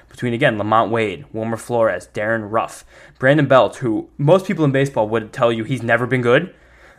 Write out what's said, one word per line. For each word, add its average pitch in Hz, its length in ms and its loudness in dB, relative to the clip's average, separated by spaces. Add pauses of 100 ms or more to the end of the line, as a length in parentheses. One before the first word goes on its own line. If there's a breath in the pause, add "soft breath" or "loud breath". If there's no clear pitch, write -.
Between, 123 240 -6
again, 120 240 0
Lamont 104 340 2
Wade, 104 440 -2
Wilmer 110 240 -6
Flores, 110 560 -2
Darren 107 360 -4
Ruff, - 320 -4 (360 loud breath)
Brandon 143 260 4
Belt, 123 320 4
who 110 400 -4
most 180 300 2
people 160 180 -2
in 139 80 2
baseball 135 380 0
would 110 240 -4
tell 120 180 0
you 113 120 -4
he's 120 180 -6
never 117 240 0
been 123 160 -2
good, 139 320 2 (440 soft breath)